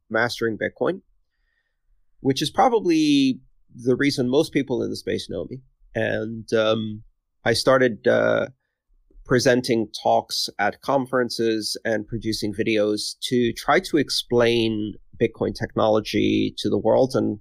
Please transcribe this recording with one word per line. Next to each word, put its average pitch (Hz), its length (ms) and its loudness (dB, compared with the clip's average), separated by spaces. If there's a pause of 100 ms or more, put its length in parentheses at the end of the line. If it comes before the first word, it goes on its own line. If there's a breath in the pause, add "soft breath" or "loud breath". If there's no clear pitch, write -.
Mastering 113 480 -2
Bitcoin, 127 440 -4 (1200)
which 131 200 0
is 151 80 -2
probably 156 920 4 (380)
the 123 160 2
reason 135 320 0
most 143 260 0
people 127 280 -2
in 104 80 -4
the 107 60 -6
space 98 340 -6
know 90 220 -8
me. 131 80 -12 (340)
And, 110 580 -4
um, 110 520 0 (420)
I 120 80 2
started, 127 540 2
uh, 113 400 2 (760)
presenting 123 680 2 (120)
talks - 560 0
at 101 240 -2
conferences 123 1040 -2
and 107 220 -2
producing 107 480 -6
videos 107 640 -2
to 120 320 0
try 151 280 0
to - 160 -2
explain 117 960 0 (280)
Bitcoin 104 320 -2
technology 107 1040 0
to 104 140 -4
the 104 60 0
world 117 360 2
and 110 280 -2